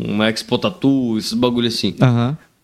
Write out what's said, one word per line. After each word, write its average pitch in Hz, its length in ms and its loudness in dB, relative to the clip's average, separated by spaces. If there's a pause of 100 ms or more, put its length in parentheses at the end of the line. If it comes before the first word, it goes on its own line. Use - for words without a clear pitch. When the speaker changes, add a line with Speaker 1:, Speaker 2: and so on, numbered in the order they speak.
Speaker 1:
uma 107 240 0
Expo 120 280 -2
Tatu, 127 600 0
esses 101 140 -4
bagulho 120 380 0
assim. 104 320 -2
Speaker 2:
Aham. 123 360 2 (260)